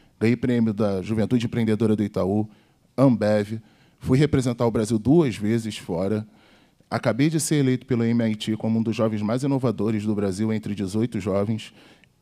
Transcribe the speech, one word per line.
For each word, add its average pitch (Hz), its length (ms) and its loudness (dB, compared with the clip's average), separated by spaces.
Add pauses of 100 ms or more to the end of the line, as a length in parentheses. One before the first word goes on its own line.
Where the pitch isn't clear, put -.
(200)
ganhei 113 160 4
prêmio 120 380 0
da 101 280 0
Juventude 110 460 0
Empreendedora 110 480 2
do 104 80 0
Itaú, 101 440 -2 (480)
Ambev, 107 640 2 (400)
fui 131 180 2
representar 131 500 2
o 113 40 2
Brasil 110 280 0
duas 127 360 4
vezes 107 400 -2
fora, 104 520 -4 (600)
acabei 120 440 0
de 160 80 -2
ser - 160 -2
eleito 127 320 0
pelo 117 160 0
M 117 280 2
I 107 40 -4
T 107 220 -4
como 113 200 -2
um 113 60 0
dos 110 120 -2
jovens 110 280 0
mais 117 180 -2
inovadores 113 600 -2
do 107 100 -2
Brasil 101 400 -2
entre 104 220 -6
dezoito 104 440 -2
jovens 101 540 -2 (480)